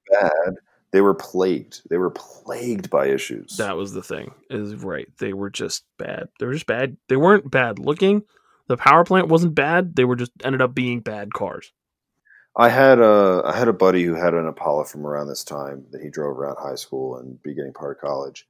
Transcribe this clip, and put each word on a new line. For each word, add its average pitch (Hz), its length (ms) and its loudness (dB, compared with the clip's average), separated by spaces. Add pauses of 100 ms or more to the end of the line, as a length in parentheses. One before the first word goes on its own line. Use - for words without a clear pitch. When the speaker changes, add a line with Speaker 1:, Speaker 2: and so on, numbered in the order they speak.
(100)
Speaker 1:
bad. 92 460 2 (360)
They 95 80 6
were 98 140 6
plagued. - 760 -4
They 82 80 -2
were 87 120 -2
plagued 120 760 -10
by 69 200 0
issues. 60 480 -6
Speaker 2:
That 101 200 -4
was 95 160 -8
the 92 100 -12
thing, - 300 -12 (160)
is 107 280 -10
right. 85 320 -10 (100)
They 104 140 -6
were 98 180 -8
just - 320 -8 (160)
bad. - 300 -10 (100)
They 120 80 -6
were 127 60 -4
just 156 160 -8
bad. 123 280 -4 (120)
They 131 80 2
weren't 170 340 4
bad 120 300 0
looking. 190 420 0 (460)
The 123 80 0
power 156 280 6
plant 180 220 2
wasn't 165 300 2
bad. 165 400 0
They 127 80 4
were 123 100 2
just 120 160 -6 (140)
ended 131 180 0
up 123 100 0
being 123 280 -4
bad 104 340 -10
cars. - 380 -8 (840)
Speaker 1:
I 120 120 6
had 131 320 6
a, 101 440 6
I 80 120 -2
had 120 100 2
a 113 60 4
buddy 92 320 4
who 85 100 0
had 85 200 0
an 82 120 0
Impala 76 380 -2
from 73 200 -14
around 73 220 -6
this 71 160 -10
time 69 480 -12
that 69 100 -16
he 73 100 -14
drove 71 280 -6
around 69 220 -6
high 67 160 -10
school 65 400 -10
and 64 260 -18
beginning 69 300 -10
part 71 240 -12
of - 40 -20
college. 69 500 -8